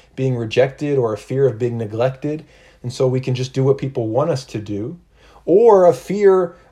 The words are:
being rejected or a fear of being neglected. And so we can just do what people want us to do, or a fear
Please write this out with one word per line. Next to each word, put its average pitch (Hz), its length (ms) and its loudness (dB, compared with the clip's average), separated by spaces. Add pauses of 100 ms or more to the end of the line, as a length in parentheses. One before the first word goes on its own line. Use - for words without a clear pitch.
(200)
being 131 160 -2
rejected 127 600 -2
or 113 160 -2
a 104 40 -8
fear 135 300 -2
of 110 100 -2
being 120 200 -4
neglected. 131 640 -6 (400)
And 123 80 -8
so 135 160 -2
we 127 140 -2
can 127 140 -4
just 127 180 -8
do 135 100 -2
what 139 140 2
people 135 320 -6
want 127 220 -2
us 135 160 -4
to 113 120 -10
do, 104 400 -10 (460)
or 196 400 6
a 170 80 6
fear 185 640 2 (140)